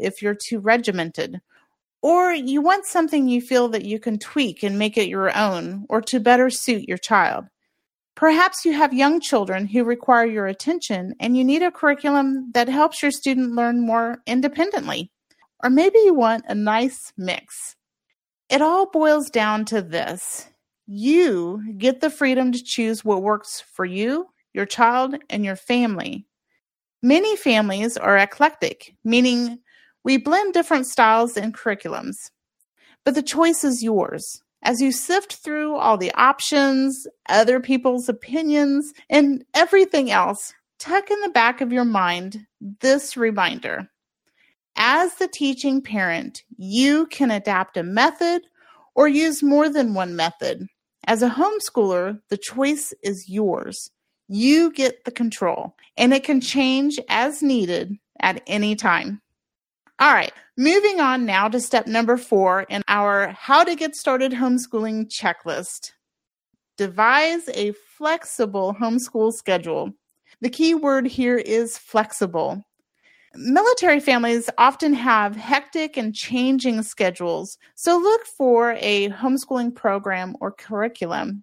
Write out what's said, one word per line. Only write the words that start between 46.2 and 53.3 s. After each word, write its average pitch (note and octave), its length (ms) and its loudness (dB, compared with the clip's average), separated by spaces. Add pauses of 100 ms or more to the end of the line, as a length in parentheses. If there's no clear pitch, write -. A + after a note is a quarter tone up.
you C4+ 520 0
can C#4 240 0
adapt G3 440 -2
a F3 80 -4
method D#4+ 600 0 (520)
or D4 140 6
use D4 340 0
more D4 240 4
than C#4 260 0
one F3+ 220 -4
method. E3+ 520 -4 (380)
As A3 160 0
a B3 80 4
homeschooler, G#3+ 1000 -2
the G#3 80 -4
choice C#4 560 -4 (100)
is F#3+ 240 -8
yours. F#3+ 640 -6 (380)